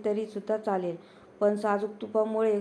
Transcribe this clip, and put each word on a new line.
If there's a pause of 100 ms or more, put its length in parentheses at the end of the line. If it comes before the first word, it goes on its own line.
तरी
सुद्धा
चालेल, (460)
पण
साजूक (120)
तुपामुळे